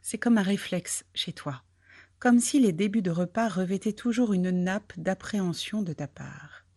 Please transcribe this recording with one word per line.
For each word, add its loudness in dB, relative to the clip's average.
C'est -8
comme 4
un 4
réflexe -2
chez -6
toi, -10
comme 6
si 2
les 6
débuts 0
de 0
repas 0
revêtaient -2
toujours 0
une 2
nappe -2
d'appréhension -4
de -4
ta -6
part. -16